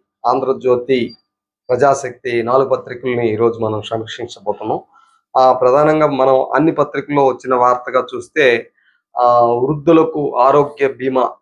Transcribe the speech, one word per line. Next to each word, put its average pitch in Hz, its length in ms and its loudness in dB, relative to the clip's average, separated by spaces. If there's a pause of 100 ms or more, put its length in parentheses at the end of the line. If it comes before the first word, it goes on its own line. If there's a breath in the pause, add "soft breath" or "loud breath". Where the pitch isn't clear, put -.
(260)
ఆంధ్రజ్యోతి, 123 920 -2 (520)
ప్రజాశక్తి 123 760 0
నాలుగు 127 260 0
పత్రికల్ని 120 640 -4
ఈరోజు 113 260 0
మనం 107 240 -4
సమీక్షించబోతున్నాం. 110 960 -8 (560 soft breath)
ఆ, 127 160 4
ప్రధానంగా 147 540 2
మనం 135 480 2
అన్ని 156 180 2
పత్రికల్లో 143 540 -2
వచ్చిన 127 280 -2
వార్తగా 123 520 0 (100)
చూస్తే, 120 540 -2 (480)
ఆ, 120 220 4
వృద్ధులకు 143 1000 0
ఆరోగ్య 139 500 2
బీమా 127 420 -2 (100)